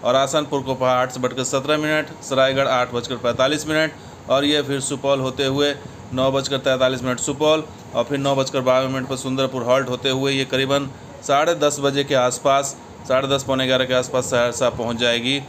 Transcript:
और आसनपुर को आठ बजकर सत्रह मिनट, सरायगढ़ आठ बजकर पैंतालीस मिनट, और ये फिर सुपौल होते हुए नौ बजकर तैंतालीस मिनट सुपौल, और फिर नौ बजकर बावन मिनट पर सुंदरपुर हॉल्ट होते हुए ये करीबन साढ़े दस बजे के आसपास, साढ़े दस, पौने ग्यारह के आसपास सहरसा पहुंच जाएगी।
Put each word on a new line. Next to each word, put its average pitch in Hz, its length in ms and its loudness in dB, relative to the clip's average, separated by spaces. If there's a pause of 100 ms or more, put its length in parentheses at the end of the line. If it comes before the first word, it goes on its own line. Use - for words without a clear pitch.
और 123 120 2
आसनपुर 139 440 0
को 127 240 -4
आठ 127 340 0
बजकर 127 260 -4
सत्रह 139 320 0
मिनट, 151 300 0 (160)
सरायगढ़ 135 460 2
आठ 123 260 0
बजकर 120 200 -4
पैंतालीस 127 520 0
मिनट, 156 260 0 (380)
और 135 140 4
ये 147 180 2
फिर 135 180 -2
सुपौल 135 400 0
होते 131 240 -2
हुए 139 300 0 (380)
नौ 131 200 2
बजकर 139 260 -2
तैंतालीस 131 440 2
मिनट 127 180 -2
सुपौल, 151 440 0 (300)
और 120 100 0
फिर 139 140 -2
नौ 139 180 2
बजकर 135 240 0
बावन 131 300 2
मिनट 131 180 -4
पर 135 80 -4
सुंदरपुर 131 460 -2
हॉल्ट 123 260 2
होते 123 220 -2
हुए 135 220 0
ये 135 120 0
करीबन 135 460 0 (320)
साढ़े 151 320 2
दस 147 260 2
बजे 139 240 2
के 139 100 0
आसपास, 135 600 2 (320)
साढ़े 135 200 2
दस, 135 140 2
पौने 131 240 0
ग्यारह 131 180 2
के 127 100 0
आसपास 127 300 0
सहरसा 120 460 2
पहुंच 117 260 -4
जाएगी। 120 520 0